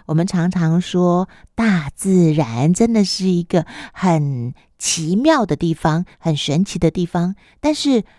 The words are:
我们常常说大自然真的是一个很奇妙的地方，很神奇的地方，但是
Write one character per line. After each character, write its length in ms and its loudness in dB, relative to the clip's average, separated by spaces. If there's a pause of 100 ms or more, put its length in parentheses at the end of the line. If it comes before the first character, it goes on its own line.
我 80 -4
们 120 2
常 240 0
常 300 0
说 480 0 (280)
大 380 0
自 380 2
然 420 0
真 200 2
的 100 4
是 220 -4
一 180 0
个 220 0 (260)
很 600 -2 (240)
奇 400 -2
妙 280 2
的 120 -2
地 160 -2
方， 320 0 (140)
很 180 -2
神 260 -2
奇 160 -6
的 100 4
地 160 -4
方， 300 -4 (240)
但 160 0
是 300 0 (140)